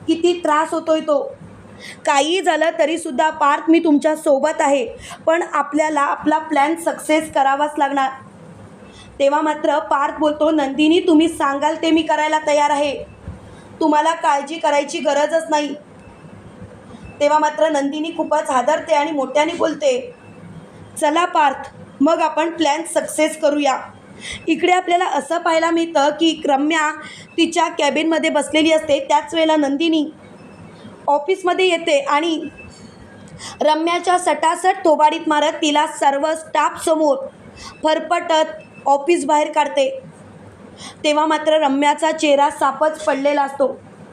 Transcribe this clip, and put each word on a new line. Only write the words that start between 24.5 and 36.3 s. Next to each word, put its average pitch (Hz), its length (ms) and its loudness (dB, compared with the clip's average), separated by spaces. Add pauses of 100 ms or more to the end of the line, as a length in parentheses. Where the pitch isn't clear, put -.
आपल्याला 359 320 2
असं 330 340 -2
पाहायला 330 320 0
मिळतं 330 380 0
की 302 360 0
रम्या 302 480 0 (440)
तिच्या 330 320 0
कॅबिनमध्ये 320 600 0
बसलेली 302 420 2
असते, 311 280 2
त्याच 302 340 0
वेळेला 320 220 2
नंदिनी 302 500 0 (1040)
ऑफिसमध्ये 359 600 0
येते 330 320 2
आणि 311 400 0 (1200)
रम्याच्या 339 560 2
सटासट 339 560 0 (100)
थोबाडीत 302 420 4
मारत 302 260 2
तिला 302 340 2
सर्व 302 480 0